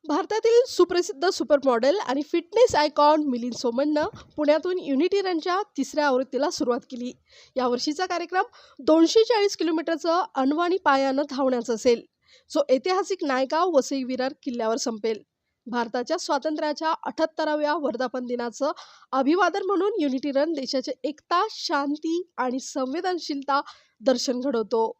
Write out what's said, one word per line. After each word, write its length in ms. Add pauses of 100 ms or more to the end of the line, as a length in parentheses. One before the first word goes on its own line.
भारतातील 600
सुप्रसिद्ध 600
सुपरमॉडेल 760
आणि 140
फिटनेस 540
आयकॉन 480
मिलिंद 300
सोमननं 540 (280)
पुण्यातून 440
युनिटी 420
रनच्या 400 (160)
तिसऱ्या 300
आवृत्तीला 420
सुरुवात 300
केली. 320 (440)
यावर्षीचा 500
कार्यक्रम 380 (360)
दोनशे 440
चाळीस 340
किलोमीटरचं 680 (120)
अनवाणी 420
पायानं 520
धावण्याचं 460
असेल, 260 (520)
जो 60 (100)
ऐतिहासिक 540
नायगाव 460
वसई 340
विरार 300 (100)
किल्ल्यावर 340
संपेल. 420 (460)
भारताच्या 520
स्वातंत्र्याच्या 760 (100)
अठ्याहत्तराव्या 680
वर्धापन 520
दिनाचं 460 (400)
अभिवादन 540
म्हणून 340
युनिटी 320
रन 220
देशाची 380 (120)
एकता, 480
शांती 840
आणि 220
संवेदनशीलता 1000 (440)
दर्शन 340
घडवतो. 600